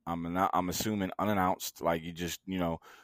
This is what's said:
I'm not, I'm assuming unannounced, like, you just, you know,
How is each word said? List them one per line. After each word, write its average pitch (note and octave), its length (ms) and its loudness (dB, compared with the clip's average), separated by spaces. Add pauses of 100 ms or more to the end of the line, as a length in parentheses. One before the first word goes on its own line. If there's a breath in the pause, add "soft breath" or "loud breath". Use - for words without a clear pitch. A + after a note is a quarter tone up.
I'm E2+ 300 -4
not, F#2+ 180 4
I'm F2+ 160 2
assuming G2 480 -2
unannounced, F#2+ 640 0
like, E2 220 0
you E2+ 100 -8
just, E2 320 -6
you F#2+ 140 -4
know, E2 220 0 (240 loud breath)